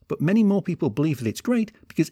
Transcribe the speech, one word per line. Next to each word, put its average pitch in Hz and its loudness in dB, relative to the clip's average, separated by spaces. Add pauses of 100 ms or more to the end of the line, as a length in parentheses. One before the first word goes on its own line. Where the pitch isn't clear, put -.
but - -6
many 196 2
more 196 2
people 160 -2
believe 143 -2
that 113 -4
it's - -6
great 233 -2 (140)
because - -2